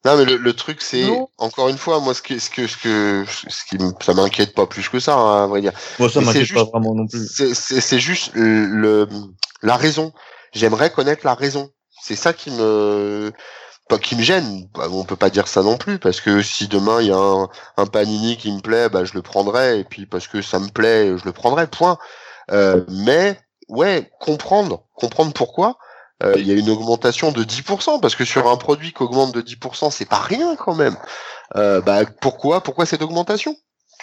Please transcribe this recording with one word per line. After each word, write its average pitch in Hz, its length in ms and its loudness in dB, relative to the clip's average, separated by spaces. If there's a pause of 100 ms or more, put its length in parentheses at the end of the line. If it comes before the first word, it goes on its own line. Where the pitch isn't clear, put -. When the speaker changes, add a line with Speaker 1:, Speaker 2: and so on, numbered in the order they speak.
Speaker 1:
Non, 143 120 6
mais 135 80 6
le, 127 100 2
le 120 180 0
truc, 151 280 -8
c'est, 127 260 -2
Speaker 2:
Non. 262 300 -2
Speaker 1:
encore 127 320 -2
une 135 80 -4
fois, 156 240 0
moi, 131 120 0
ce - 80 -6
que, 127 160 -6
ce - 120 -6
que, 123 180 -4
ce - 80 -8
que, 104 480 0 (240)
ce - 220 -12
qui 95 120 -4
me, 92 200 -2
ça 87 120 2
m'inquiète 98 400 2
pas 98 140 2
plus - 220 -8
que 127 100 -2
ça, 147 160 0
hein, 104 300 4
à - 20 -2
vrai 101 140 0
dire. 98 100 0 (260)
Speaker 2:
Moi, 123 120 2
ça 143 100 0
Speaker 1:
Mais 127 60 2
c'est 117 140 2
Speaker 2:
m'inquiète 107 140 0
pas 117 60 4
Speaker 1:
juste, 110 120 0
Speaker 2:
vraiment 113 220 0
non 110 140 -2
plus. 113 180 -8
Speaker 1:
c'est, 131 280 -2
c'est, 131 260 -2
c'est 123 200 0
juste 165 340 -4
le, 110 320 4
le, 107 420 2 (540)
la 120 160 2
raison. 156 340 -2 (400)
J'aimerais 110 400 2
connaître - 340 0
la 127 100 2
raison. 139 340 -4 (320)
C'est 107 160 -6
ça 170 160 0
qui 151 180 -12
me, 104 800 0 (560)
pas 117 100 2
qui 120 200 -6
me 117 60 0
gêne. 117 520 -2
Bah, - 160 -6
on 92 140 -4
peut 95 100 -8
pas 95 140 2
dire 95 180 0
ça 95 160 0
non 110 140 2
plus, 202 220 -4
parce 92 200 0
que 101 220 2
si 101 260 -4
demain 104 340 2
il 110 60 2
y 98 40 4
a 95 60 4
un, 98 300 2 (300)
un 101 80 2
Panini 107 500 -2
qui 110 160 -8
me 98 80 -8
plaît, 113 300 0
bah, 92 160 0
je - 80 -12
le 92 80 -6
prendrai, 107 580 0
et 95 60 -6
puis 98 200 -16
parce 90 220 -10
que 104 140 -6
ça 92 180 -4
me 98 80 -6
plaît, 107 500 2
je 87 60 -10
le 92 80 -6
prendrai, 143 360 0
point. 175 300 0 (540)
Euh, 95 380 4
mais, 147 500 2 (300)
ouais, 156 500 0
comprendre, 156 640 -2 (120)
comprendre 147 360 0
pourquoi, 190 460 0 (460)
euh, 98 140 4
il 98 100 0
y 98 40 2
a 101 40 4
une 107 140 2
augmentation 117 640 0
de 117 100 0
dix 113 200 -6
pour 196 180 -4
cent, 302 180 0
parce 151 160 0
que 127 80 -2
sur 123 240 2
un 123 80 6
produit 151 380 -2
qui - 80 -8
augmente 127 320 0
de 117 80 -4
dix 120 160 -14
pour 123 180 -12
cent, 151 140 -2
c'est - 180 -6
pas 104 120 0
rien 311 360 -2
quand 175 200 -4
même. 147 200 2 (600)
Euh, 101 260 2
bah, 101 200 2 (200)
pourquoi, 156 400 0
pourquoi 175 240 -2
cette 156 160 -4
augmentation ? 175 560 -4 (460)